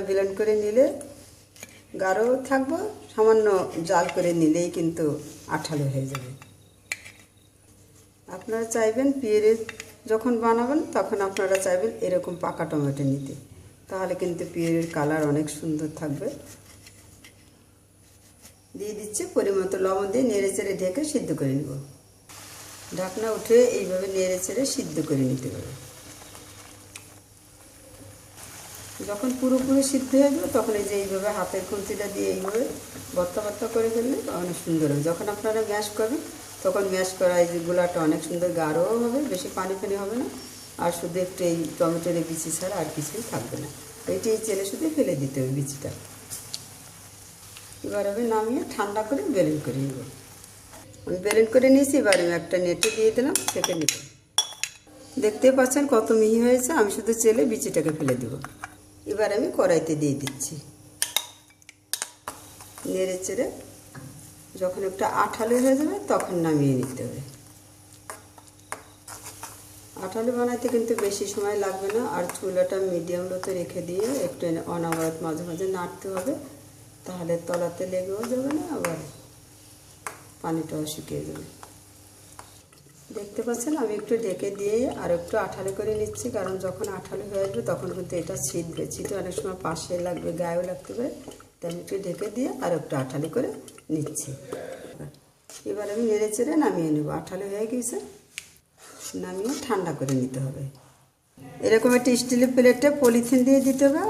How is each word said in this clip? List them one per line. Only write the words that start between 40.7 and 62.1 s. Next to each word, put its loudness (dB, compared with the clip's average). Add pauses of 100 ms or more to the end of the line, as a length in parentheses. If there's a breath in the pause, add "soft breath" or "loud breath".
আর 2
শুধু -4
একটু -6 (100)
এই 2 (220)
টমেটোর 2
এই -2
বিচি -6
ছাড়া -4
আর -2
কিছুই -4
থাকবে -6
না। -8 (440)
এইটি -2
এই 0
চেলে 0
শুধু -2 (100)
ফেলে 2
দিতে -4
হবে 0
বিচিটা। -4 (2000)
এবার -2
আমি -2 (100)
নামিয়ে 0 (100)
ঠান্ডা -2
করে 0 (120)
ব্লেন্ড 2
করে -2
নেব। -4 (1080)
আমি -2
ব্লেন্ড 6
করে 8
নিয়েছি, 8
এবার 8
আমি 2
একটা -2
নেটে 0
দিয়ে 4
দিলাম, 2 (160)
সেঁকে -2
নেব। 0 (1300)
দেখতে 4 (100)
পাচ্ছেন 4 (100)
কত 6 (140)
মিহি 6
হয়েছে, 4 (100)
আমি 4
শুধু 0 (120)
চেলে 6 (100)
বিচিটাকে 0
ফেলে 2
দেব। -6 (800)
এবার 2
আমি 2 (100)
কড়াইতে 4
দিয়ে 2
দিচ্ছি, -6 (2500)